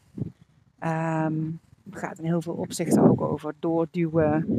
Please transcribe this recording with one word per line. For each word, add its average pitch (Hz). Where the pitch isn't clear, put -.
Ehm, 160
gaat -
in 160
heel 165
veel 170
opzichten -
ook -
over 151
doorduwen, 165